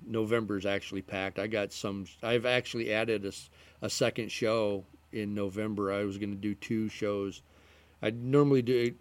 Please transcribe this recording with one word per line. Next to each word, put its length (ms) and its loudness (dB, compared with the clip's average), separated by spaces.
November's 600 0
actually 340 -2
packed. 380 -4
I 80 -2
got 260 -2
some, 320 -4
I've 240 2
actually 480 0
added 320 0
a 40 -2
s-, 200 -12
a 80 -4
second 420 0
show 540 0
in 220 -4
November. 580 -2
I 120 0
was 160 -2
gonna 160 -4
do 180 -2
two 360 -2
shows. 520 -4
I 80 2
normally 500 6
do, 160 2
it 240 2